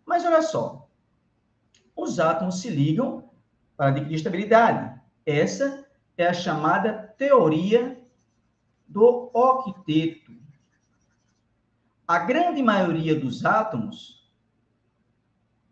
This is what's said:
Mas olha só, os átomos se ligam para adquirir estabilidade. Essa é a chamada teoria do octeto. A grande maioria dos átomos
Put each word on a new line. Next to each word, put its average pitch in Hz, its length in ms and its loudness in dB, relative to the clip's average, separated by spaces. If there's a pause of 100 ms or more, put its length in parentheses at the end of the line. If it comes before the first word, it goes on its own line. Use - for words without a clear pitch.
Mas 339 180 0
olha 330 160 4
só, - 480 -6 (1040)
os 277 240 -6
átomos 170 420 -2
se 240 100 -8
ligam 160 580 -2 (480)
para 139 120 0
adquirir 143 260 -2
estabilidade. 196 840 0 (280)
Essa 190 600 -2 (300)
é 175 100 0
a 175 60 2
chamada 175 840 -4
teoria 226 840 2 (840)
do 233 460 2
octeto. 190 1000 -2 (1800)
A 170 100 2
grande 285 440 0
maioria 165 560 0
dos 127 260 -6
átomos - 800 -4 (1500)